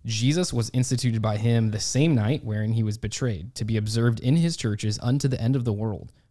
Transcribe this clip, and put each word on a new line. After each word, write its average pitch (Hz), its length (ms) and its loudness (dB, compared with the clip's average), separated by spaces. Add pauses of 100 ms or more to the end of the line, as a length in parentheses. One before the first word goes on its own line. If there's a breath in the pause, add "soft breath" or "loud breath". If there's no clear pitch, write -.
Jesus 127 480 0
was 117 200 -2
instituted 123 480 0
by 107 160 0
him 113 340 2
the 104 100 -4
same 151 340 2
night 120 300 0
wherein 107 280 -2
he 113 120 2
was 107 120 -2
betrayed, 110 600 -6
to - 80 -6
be 113 120 0
observed 113 440 0
in 131 160 4
his 170 200 2
churches 107 460 -2
unto 135 260 0
the 127 120 -2
end 123 160 2
of 123 80 -2
the 117 80 0
world, 104 400 -6 (180)